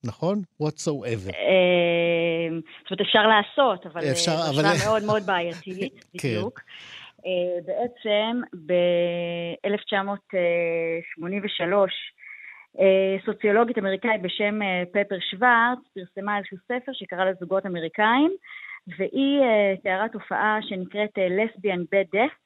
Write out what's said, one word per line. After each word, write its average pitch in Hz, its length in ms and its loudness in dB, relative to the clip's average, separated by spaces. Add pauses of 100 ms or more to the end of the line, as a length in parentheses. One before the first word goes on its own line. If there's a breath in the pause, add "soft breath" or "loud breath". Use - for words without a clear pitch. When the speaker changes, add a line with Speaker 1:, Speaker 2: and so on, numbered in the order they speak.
Speaker 1:
נכון? 175 380 -4 (200)
Whatsoever. 123 720 -4
Speaker 2:
אה, 170 1120 2 (340 loud breath)
זאת - 80 -14
אומרת, 190 100 -6
אפשר 214 260 4
לעשות, 220 600 4
אבל, 165 180 -10
אה, 143 80 2
Speaker 1:
אפשר, 160 240 0
Speaker 2:
זו 160 140 0 (100)
Speaker 1:
אבל 156 80 2
Speaker 2:
השוואה 208 220 2
מאוד, 220 140 2
מאוד 214 220 2
בעייתית, 185 800 -4
Speaker 1:
<laughs> - 160 -18
כן. 143 80 -2
Speaker 2:
בדיוק. 113 320 -4 (680 loud breath)
אה, 180 400 -2
בעצם, 226 760 -2 (120)
באלף 175 1300 0
תשע 196 180 -2
מאות 202 260 -8 (840)
שמונים 185 300 -6
ושלוש, 190 480 0 (880 loud breath)
אה, 190 360 4 (100)
סוציולוגית 220 520 2
אמריקאית 196 440 -2
בשם, 208 400 -2
אה, 185 200 -2 (100)
פפר 202 240 0 (140)
שוורץ, 240 480 4 (160)
פרסמה 196 440 -6
איזשהו 196 260 -10
ספר 247 280 -8
שקרא 185 320 -4
לזוגות 190 420 -2
אמריקאים, 214 640 2 (680 loud breath)
והיא, 277 440 0
אה, 208 400 4
תיארה 196 260 -2
תופעה 214 540 -2
שנקראת, 208 560 -6
אה, 190 100 2
lesbian 190 520 -2 (140)
bed 196 220 2
death 247 300 0